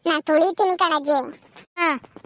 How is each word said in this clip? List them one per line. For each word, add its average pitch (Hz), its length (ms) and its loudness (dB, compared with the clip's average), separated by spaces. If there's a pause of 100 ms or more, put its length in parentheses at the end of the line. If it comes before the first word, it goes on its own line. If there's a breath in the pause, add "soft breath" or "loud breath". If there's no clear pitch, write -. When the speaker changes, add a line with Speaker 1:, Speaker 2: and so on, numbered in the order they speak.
Speaker 1:
ನಾನ್ 311 220 0
ತುಳಿತೀನಿ 359 560 2
ಕಣಜ್ಜಿ. 294 340 0 (600)
Speaker 2:
ಹಾ, 339 80 0 (380)